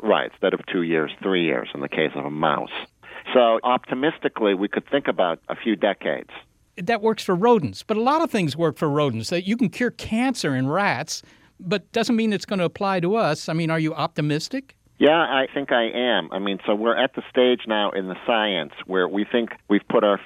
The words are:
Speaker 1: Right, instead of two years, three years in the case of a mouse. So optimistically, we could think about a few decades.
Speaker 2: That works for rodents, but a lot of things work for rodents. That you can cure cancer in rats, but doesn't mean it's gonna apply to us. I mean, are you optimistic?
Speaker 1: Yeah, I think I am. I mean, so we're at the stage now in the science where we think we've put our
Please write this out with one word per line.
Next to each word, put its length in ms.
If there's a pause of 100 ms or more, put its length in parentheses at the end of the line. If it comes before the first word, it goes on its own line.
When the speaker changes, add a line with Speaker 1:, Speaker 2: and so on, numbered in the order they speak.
Speaker 1:
Right, 300
instead 220
of 100
two 160
years, 300 (120)
three 220
years 300
in 60
the 80
case 260
of 100
a 60
mouse. 400 (640)
So 280
optimistically, 920
we 120
could 220
think 200
about 320 (100)
a 40
few 220
decades. 540 (480)
Speaker 2:
That 240
works 200
for 120
rodents, 480
but 160
a 20
lot 220
of 80
things 260
work 220
for 100
rodents. 400
That 180
you 120
can 100
cure 220
cancer 640
in 120
rats, 540 (380)
but 320
doesn't 240
mean 160
it's 140
gonna 180
apply 360
to 160
us. 340
I 20
mean, 180
are 80
you 140
optimistic? 840 (240)
Speaker 1:
Yeah, 200
I 340
think 180
I 140
am. 480
I 60
mean, 280
so 80
we're 220
at 180
the 160
stage 360
now 240
in 180
the 80 (100)
science 460 (140)
where 200
we 180
think 260 (180)
we've 200
put 160
our 220